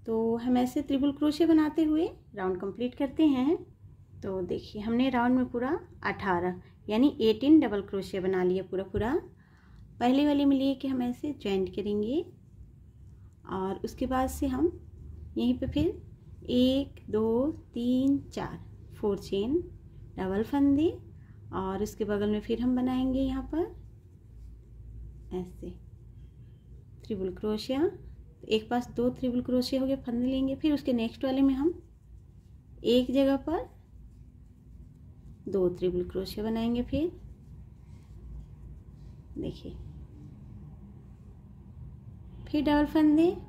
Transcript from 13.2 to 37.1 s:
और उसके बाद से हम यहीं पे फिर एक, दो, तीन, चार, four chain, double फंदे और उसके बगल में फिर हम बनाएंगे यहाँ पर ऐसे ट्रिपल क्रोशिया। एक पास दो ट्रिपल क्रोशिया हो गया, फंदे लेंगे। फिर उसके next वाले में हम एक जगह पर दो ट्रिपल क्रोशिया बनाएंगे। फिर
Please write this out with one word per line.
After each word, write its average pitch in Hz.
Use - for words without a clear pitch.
और 190
उसके 247
बाद 262
से -
हम 269
यहीं 247
पे 262
फिर 302
एक, 262
दो, 226
तीन, 254
चार, -
four 202
chain, 226
double 190
फंदे 285
और 190
उसके 214
बगल 208
में 214
फिर 220
हम 254
बनाएंगे 254
यहाँ 262
पर 311
ऐसे 180
ट्रिपल 190
क्रोशिया। 262
एक 220
पास 247
दो 240
ट्रिपल 247
क्रोशिया 247
हो 262
गया, 269
फंदे 247
लेंगे। 262
फिर 302
उसके 269
next 233
वाले 269
में 269
हम 285
एक 247
जगह 269
पर 320
दो 190
ट्रिपल 180
क्रोशिया 190
बनाएंगे। 226
फिर 294